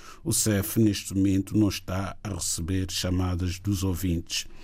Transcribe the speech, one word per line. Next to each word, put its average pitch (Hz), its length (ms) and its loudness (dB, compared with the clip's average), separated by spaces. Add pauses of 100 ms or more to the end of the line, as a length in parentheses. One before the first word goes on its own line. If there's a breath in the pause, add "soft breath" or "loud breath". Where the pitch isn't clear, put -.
(220 loud breath)
o - 120 -2
cef, 101 480 2
neste 101 340 2
momento, 98 420 2
não 104 120 6
está 92 520 -4
a - 60 -8
receber 92 640 -2
chamadas 90 680 0
dos 98 220 0
ouvintes, 90 680 0 (160 loud breath)